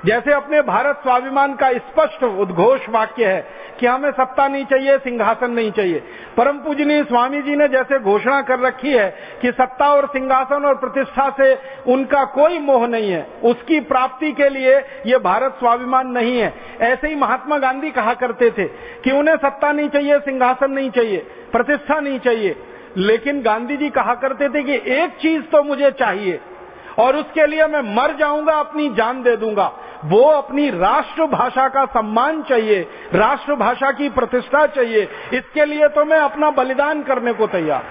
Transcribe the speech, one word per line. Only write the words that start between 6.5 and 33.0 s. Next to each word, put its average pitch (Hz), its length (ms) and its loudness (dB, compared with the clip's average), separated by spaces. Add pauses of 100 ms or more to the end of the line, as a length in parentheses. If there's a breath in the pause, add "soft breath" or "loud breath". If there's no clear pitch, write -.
पूजनीय 294 460 0
स्वामी 262 380 0
जी 285 140 -2
ने 294 120 4
जैसे 262 300 0
घोषणा 220 440 0
कर 254 160 -2
रखी 254 340 -2
है 208 240 2 (260 loud breath)
कि 247 100 0
सत्ता 269 420 2
और 277 120 4
सिंहासन 262 580 0
और 277 100 4
प्रतिष्ठा 269 680 -2
से 269 180 6 (280 loud breath)
उनका 269 380 2
कोई 311 340 2
मोह 262 280 2
नहीं 220 240 -2
है, 160 160 -4 (180)
उसकी 247 360 2
प्राप्ति 262 520 -2
के 285 160 4
लिए 269 300 4 (280 loud breath)
ये 247 120 4
भारत 240 400 0
स्वाभिमान 254 500 0
नहीं 247 300 0
है, 202 160 0 (260 loud breath)
ऐसे 254 280 0
ही 311 60 -4
महात्मा 277 440 -2
गांधी 269 320 -2
कहा 240 240 -2
करते 240 360 0
थे 208 140 -4 (400 loud breath)
कि 254 60 2
उन्हें 294 260 2
सत्ता 294 360 -2
नहीं 294 160 -2
चाहिए, 285 300 2
सिंहासन 262 520 0
नहीं 269 200 -4
चाहिए, 220 360 0 (260 loud breath)
प्रतिष्ठा 285 480 0
नहीं 277 180 -4
चाहिए। 220 380 0 (400 loud breath)
लेकिन 226 460 0
गांधी 226 340 0
जी 285 140 -2
कहा 240 240 0
करते 269 340 -2
थे 294 140 -2
कि 254 300 -2
एक 311 180 0
चीज 320 400 -2
तो 302 120 6
मुझे 277 280 0
चाहिए 202 500 -2 (580 loud breath)
और 262 180 4
उसके 311 300 0
लिए 311 200 2
मैं 277 300 -4
मर 285 200 0
जाऊंगा, 302 360 0
अपनी 302 360 -2
जान 233 340 -2
दे 233 140 2
दूंगा, 208 360 -2 (320 loud breath)
वो 196 200 6
अपनी 285 460 2
राष्ट्रभाषा 254 1000 0
का 269 160 0
सम्मान 254 580 -2
चाहिए, 214 460 0 (260 loud breath)